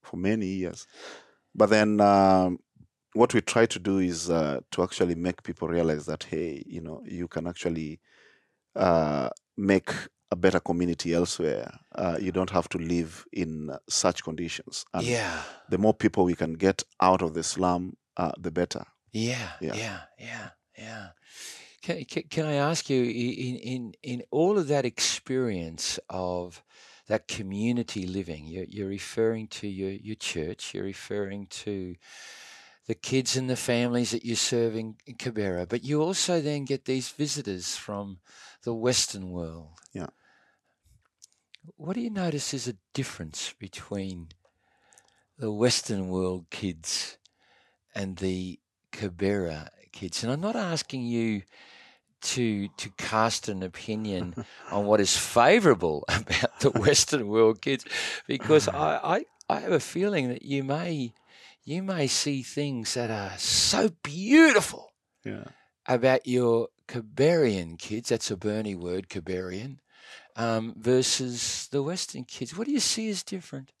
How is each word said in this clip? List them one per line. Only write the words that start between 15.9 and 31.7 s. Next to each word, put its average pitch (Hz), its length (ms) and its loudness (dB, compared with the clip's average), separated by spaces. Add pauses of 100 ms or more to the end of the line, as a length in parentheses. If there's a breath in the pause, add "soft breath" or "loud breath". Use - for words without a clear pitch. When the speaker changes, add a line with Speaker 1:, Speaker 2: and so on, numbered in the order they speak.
Speaker 1:
people 101 300 2
we 90 100 2
can 80 200 -2
get 95 280 2 (180)
out 92 220 6
of 80 120 -2
the 80 100 -4
slum, 90 520 0 (200)
uh, 90 200 -2
the 87 140 -8
better. 87 340 -4 (280)
Speaker 2:
Yeah, 113 480 -4
Speaker 1:
Yeah. 80 160 -6
Speaker 2:
yeah, 107 240 -8 (180)
yeah, 117 300 -14 (280)
yeah. 110 320 -14 (720 loud breath)
Can, 170 240 -4
can, - 180 -6
can 156 220 -2
I 151 80 0
ask 143 360 0
you, 131 100 4
i-, 120 60 2 (420)
in, 127 80 -6
in, 123 460 -8
in 123 200 -8 (100)
all 180 260 4
of 160 100 0
that 143 160 2
experience 107 1160 -2 (100)
of 90 540 -4 (420 soft breath)
that 110 220 -2
community 107 800 -2
living, 85 420 -8
you're, 90 180 -10
you're 98 220 -8
referring 110 600 -2
to - 200 -10
your, 95 220 -6
your 107 260 -10
church, - 580 -6
you're 98 100 -6
referring 98 640 -6
to 95 460 -8 (920 loud breath)